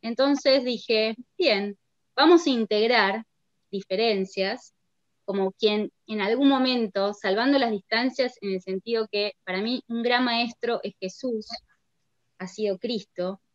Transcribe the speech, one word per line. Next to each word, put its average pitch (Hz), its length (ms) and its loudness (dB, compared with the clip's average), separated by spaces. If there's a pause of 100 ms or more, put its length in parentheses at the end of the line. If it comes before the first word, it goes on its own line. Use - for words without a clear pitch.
Entonces 269 600 2
dije, 226 540 -2 (220)
"Bien, 202 400 0 (360)
vamos 330 320 6
a 285 40 2
integrar 220 760 2 (460)
diferencias", 196 1040 -4 (500)
como 190 280 -2
quien 208 380 0 (160)
en 214 140 -6
algún 240 300 2
momento, 233 640 0
salvando 240 440 0
las 233 120 2
distancias 247 720 -2
en 196 100 -4
el 185 80 -4
sentido 214 500 -4
que 208 220 -2 (120)
para 185 180 -4
mí 233 260 -4
un 233 140 -6
gran 247 220 2
maestro 233 580 -2
es 208 180 -8
Jesús, 220 460 -8 (920)
ha 185 80 -12
sido 202 320 -4
Cristo 196 600 -6 (140)